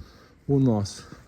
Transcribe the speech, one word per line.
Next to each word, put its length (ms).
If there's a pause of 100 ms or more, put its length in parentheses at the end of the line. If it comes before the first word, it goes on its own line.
(460)
у 140
нас 440 (240)